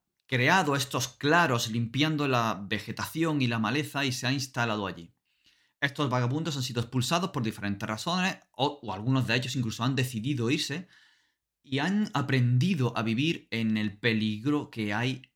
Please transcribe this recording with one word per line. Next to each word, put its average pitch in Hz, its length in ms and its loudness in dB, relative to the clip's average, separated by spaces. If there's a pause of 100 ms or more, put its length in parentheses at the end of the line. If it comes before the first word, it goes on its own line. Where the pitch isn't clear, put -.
(260)
creado 147 480 4
estos 131 320 -2
claros 143 600 2
limpiando 120 580 0
la 113 420 2
vegetación 143 720 -2
y 127 60 4
la 117 140 0
maleza 139 440 -2
y 135 60 0
se 127 160 -4
ha 127 60 0
instalado 117 560 -2
allí. 85 260 -12 (640)
Estos 139 300 -2
vagabundos 139 460 0
han 131 80 -2
sido 120 160 -2
expulsados 165 500 0
por 127 140 -2
diferentes 101 440 -4
razones, 175 500 -2 (180)
o, 143 260 0
o 107 100 -8
algunos 113 360 0
de 113 80 2
ellos 123 180 -2
incluso 113 300 -2
han 131 100 2
decidido 123 560 -2
irse, 151 380 -4 (720)
y 135 160 -4
han 202 340 0
aprendido 127 840 2
a 113 60 0
vivir 120 480 0
en 110 260 0
el 104 200 -2
peligro 110 760 0
que 104 220 -4
hay 127 440 -4